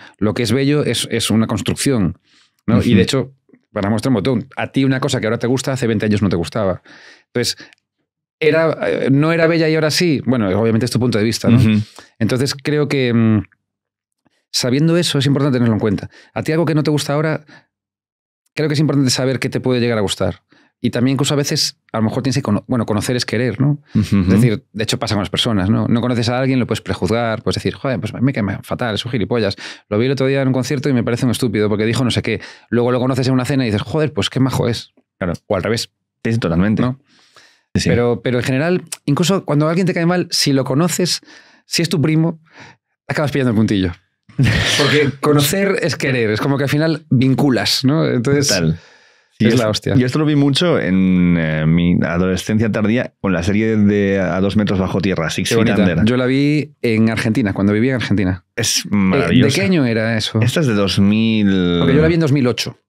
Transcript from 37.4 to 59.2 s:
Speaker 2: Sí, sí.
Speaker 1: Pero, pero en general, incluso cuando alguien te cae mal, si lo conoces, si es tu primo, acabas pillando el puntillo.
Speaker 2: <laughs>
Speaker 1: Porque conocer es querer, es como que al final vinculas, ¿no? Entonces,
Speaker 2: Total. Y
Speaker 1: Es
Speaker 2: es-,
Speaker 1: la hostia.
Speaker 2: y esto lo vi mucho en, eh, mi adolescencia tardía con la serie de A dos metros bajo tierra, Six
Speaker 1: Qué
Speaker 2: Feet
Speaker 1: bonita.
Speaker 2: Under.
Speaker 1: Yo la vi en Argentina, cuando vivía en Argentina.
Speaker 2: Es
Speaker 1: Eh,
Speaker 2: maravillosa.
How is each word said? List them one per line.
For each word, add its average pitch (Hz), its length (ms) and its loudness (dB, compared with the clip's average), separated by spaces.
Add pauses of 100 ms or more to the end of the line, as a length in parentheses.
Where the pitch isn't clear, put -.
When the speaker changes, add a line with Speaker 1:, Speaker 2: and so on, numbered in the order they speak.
Speaker 2:
Sí, 92 60 0
sí. - 80 0
Speaker 1:
Pero, 120 340 0
pero 123 160 -2
en 117 60 -4
general, 165 380 -2 (240)
incluso 165 400 0
cuando 151 220 2
alguien 175 180 0
te 180 80 -2
cae 170 120 -2
mal, 175 240 0
si - 220 0
lo 135 120 2
conoces, 160 580 0 (420)
si - 160 -4
es 165 80 -2
tu 175 140 0
primo, 160 380 0 (680)
acabas 143 240 -2
pillando 131 200 0
el 101 40 0
puntillo. 98 360 2 (440)
Speaker 2:
<laughs> - 0 - (420)
Speaker 1:
Porque 139 420 2
conocer 180 600 0
es 143 160 -2
querer, 127 340 -2
es 107 120 -2
como 139 160 0
que 143 60 -2
al 131 60 -2
final 151 380 -2
vinculas, 131 760 0
¿no? 151 220 2
Entonces, 127 420 0
Speaker 2:
Total. 85 300 0 (640)
Y 107 40 6
Speaker 1:
Es 113 60 4
Speaker 2:
es-, 127 60 4
Speaker 1:
la 110 80 0
hostia. 98 280 -2
Speaker 2:
y 123 80 4
esto 131 140 -2
lo 156 60 2
vi 151 120 0
mucho 143 440 2
en, 90 580 2
eh, 78 280 -2
mi 87 360 2
adolescencia 92 720 0
tardía 110 480 0
con 98 120 -2
la 82 100 0
serie 107 340 0
de 101 440 2
A 90 200 -2
dos 98 160 0
metros 104 220 0
bajo 95 220 -2
tierra, 82 300 -2
Six - 200 -6
Speaker 1:
Qué 82 40 0
Speaker 2:
Feet - 140 4
Speaker 1:
bonita. 101 140 2 (100)
Speaker 2:
Under. 85 120 0
Speaker 1:
Yo 123 120 2
la 127 100 0
vi 143 460 0 (100)
en 110 280 2
Argentina, 110 420 -2
cuando 98 200 0
vivía 113 180 2
en 131 120 -2
Argentina. 92 420 -2 (120)
Speaker 2:
Es - 280 -2
Speaker 1:
Eh, 85 60 -12
Speaker 2:
maravillosa. 92 580 4